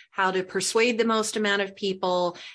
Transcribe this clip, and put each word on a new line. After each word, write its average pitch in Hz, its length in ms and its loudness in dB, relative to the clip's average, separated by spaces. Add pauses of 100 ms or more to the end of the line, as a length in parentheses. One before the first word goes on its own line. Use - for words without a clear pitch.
(100)
how 190 220 0
to 185 100 0
persuade 220 560 0
the 226 60 2
most 220 320 0
amount 202 260 2
of 196 140 -8
people, 180 600 -2 (180)